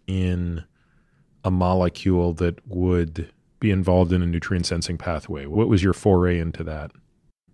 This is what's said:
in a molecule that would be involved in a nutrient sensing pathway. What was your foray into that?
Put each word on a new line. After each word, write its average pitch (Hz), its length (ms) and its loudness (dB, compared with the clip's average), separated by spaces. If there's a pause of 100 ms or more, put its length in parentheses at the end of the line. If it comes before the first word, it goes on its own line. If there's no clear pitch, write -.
in 90 580 -4 (800)
a 92 60 0
molecule 90 840 2
that 85 340 -4
would 87 640 -2 (300)
be 110 100 2
involved 92 400 4
in 90 120 2
a 87 40 0
nutrient 85 380 -2
sensing 85 320 -6
pathway. 76 480 -8
What 104 240 0
was 95 140 4
your 92 100 4
foray 90 460 2
into 82 260 -6
that? 76 280 -12 (600)